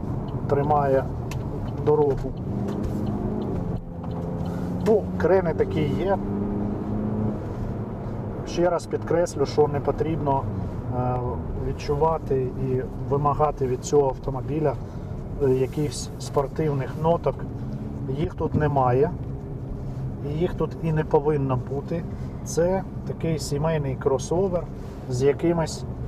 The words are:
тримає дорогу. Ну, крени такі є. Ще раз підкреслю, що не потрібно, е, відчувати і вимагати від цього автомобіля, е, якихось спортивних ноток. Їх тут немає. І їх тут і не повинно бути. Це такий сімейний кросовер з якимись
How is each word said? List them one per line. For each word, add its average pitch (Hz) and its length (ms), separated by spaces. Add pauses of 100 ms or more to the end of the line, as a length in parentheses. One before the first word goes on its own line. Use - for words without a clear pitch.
(480)
тримає 139 560 (800)
дорогу. 147 460 (2500)
Ну, 208 160 (160)
крени 175 360
такі 156 260
є. 160 380 (2250)
Ще 175 240
раз 165 160
підкреслю, 156 600
що 147 220
не 143 120
потрібно, 143 600 (560)
е, 123 180 (520)
відчувати 147 720
і 127 400 (260)
вимагати 143 580
від 123 180
цього 147 240
автомобіля, 135 640 (680)
е, 135 80
якихось 131 680
спортивних 139 720 (120)
ноток. 160 320 (760)
Їх 143 260
тут 156 200
немає. 143 560 (1200)
І 151 80
їх 180 160
тут 160 280
і 165 100
не 156 120
повинно 139 540 (120)
бути. 143 340 (400)
Це 185 380 (240)
такий 156 320
сімейний 143 580
кросовер 165 680 (480)
з 127 120
якимись 160 600 (240)